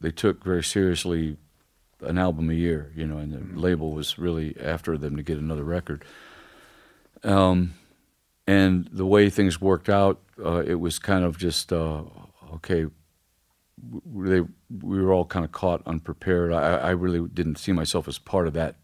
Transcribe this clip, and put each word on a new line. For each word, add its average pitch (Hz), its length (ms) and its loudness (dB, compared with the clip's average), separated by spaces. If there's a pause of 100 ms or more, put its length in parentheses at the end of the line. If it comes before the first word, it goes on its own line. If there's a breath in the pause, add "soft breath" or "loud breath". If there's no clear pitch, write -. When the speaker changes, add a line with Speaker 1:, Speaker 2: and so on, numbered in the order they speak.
Speaker 1:
they 80 120 -4
took - 320 0
very 90 200 0
seriously 85 720 0 (640)
an 87 160 -2
album 80 320 0
a 82 40 0
year, 80 420 -2
you 80 100 -6
know, 76 120 -6
and 76 140 -8
the 71 60 -10
Speaker 2:
Mm-hmm. 92 200 -12
Speaker 1:
label 80 340 0
was 76 260 -6
really 80 420 -4
after 82 380 -4
them 71 200 -6
to 73 60 -6
get 76 140 -4
another 76 260 -4
record. 82 400 -6 (1200 soft breath)
Um, 92 520 4 (720 soft breath)
and 95 440 4
the 95 140 -4
way 101 240 8
things 92 320 0
worked 95 280 2
out, 101 300 4 (240)
uh, 85 220 0
it 82 140 0
was 82 180 -4
kind 92 260 2
of 82 140 -2
just, - 340 -4
uh, 80 320 -2 (520)
okay, 82 320 -2 (960)
w-, 117 180 -12 (100)
w-, 95 180 -4 (140)
they, 85 60 -10 (380)
we 95 140 -2
were 92 120 4
all 90 120 4
kinda 85 220 -2
caught 87 380 -2
unprepared. 85 640 -2
I, 82 260 2
I 78 140 0
really 87 380 0
didn't 80 280 -2
see - 140 -4
myself 82 360 0
as 69 100 -8
part 90 300 -2
of 73 60 -4
that 78 300 -4